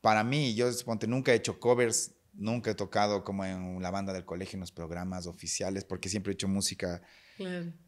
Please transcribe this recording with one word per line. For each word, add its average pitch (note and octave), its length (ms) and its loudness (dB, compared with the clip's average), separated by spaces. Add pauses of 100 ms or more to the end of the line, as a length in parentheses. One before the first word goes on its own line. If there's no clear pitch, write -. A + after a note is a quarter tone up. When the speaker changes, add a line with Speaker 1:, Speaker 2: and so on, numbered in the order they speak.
Speaker 1:
para G#2+ 220 6
mí, B2+ 320 2
yo, A#2+ 180 4
suponte, A2+ 360 -2
nunca C3 240 4
he - 20 10
hecho A2 240 2
covers, A#2+ 540 4 (200)
nunca A2 380 -2
he G#2 40 0
tocado G2+ 500 2
como G2 200 -4
en F#2 380 -6
la F2+ 80 -2
banda G2 240 -4
del F#2 100 -6
colegio, F#2 320 -8
en F#2+ 40 -6
los F2+ 100 -8
programas F2 560 -6
oficiales, F#2 580 -4
porque F#2+ 240 -6
siempre G2+ 240 -2
he - 20 0
hecho G2 140 -4
música F#2+ 540 -2 (340)
Speaker 2:
Claro. F3+ 360 -6 (160)